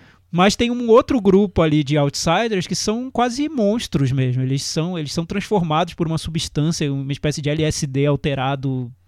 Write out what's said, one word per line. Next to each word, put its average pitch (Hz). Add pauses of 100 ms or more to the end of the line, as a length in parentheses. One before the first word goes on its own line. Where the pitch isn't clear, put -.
(300)
Mas 185
tem 240
um 240
outro 247
grupo 190
ali 156
de 147
outsiders 175
que -
são 240
quase 247
monstros 208
mesmo. 131
Eles 135
são, 170
eles 147
são 165
transformados 175
por 170
uma 160
substância, 160
uma 139
espécie 147
de 143
L 156
S 151
D 139
alterado 135 (180)